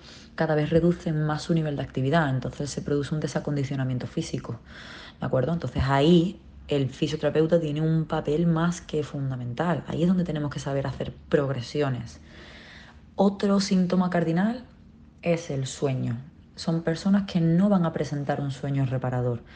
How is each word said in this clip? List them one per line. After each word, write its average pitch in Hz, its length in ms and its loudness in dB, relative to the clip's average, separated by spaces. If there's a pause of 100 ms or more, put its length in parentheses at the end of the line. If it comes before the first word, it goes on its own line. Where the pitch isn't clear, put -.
(340)
cada 156 200 0
vez 151 160 2
reducen 165 520 2
más 151 200 -2
su 175 120 0
nivel 156 220 0
de 143 60 -4
actividad, 139 480 0
entonces 135 400 -4
se - 120 -6
produce 143 320 -2
un 151 60 -2
desacondicionamiento 139 880 -2
físico, - 540 -6 (600)
¿de - 60 -4
acuerdo? 135 260 0
Entonces 143 340 -2
ahí 160 540 4 (280)
el 139 200 0
fisioterapeuta 151 720 2
tiene 151 200 -2
un 160 260 2
papel 156 400 0
más 170 340 2
que 151 220 -4
fundamental, 135 840 -4
ahí 139 160 -2
es 175 60 4
donde 180 160 2
tenemos 147 260 -2
que 139 100 -8
saber 139 260 -2
hacer 135 260 -6 (160)
progresiones. 135 920 -2 (1000)
Otro 202 380 4
síntoma 185 480 2
cardinal 180 560 0 (560)
es 165 300 0
el 135 160 -2
sueño. 127 500 -2 (380)
Son 165 260 -2
personas 196 440 2
que - 140 -2
no 170 300 4
van 185 160 4
a 165 80 0
presentar 143 480 -2
un 139 100 -2
sueño 139 360 -2
reparador. 123 560 -2 (140)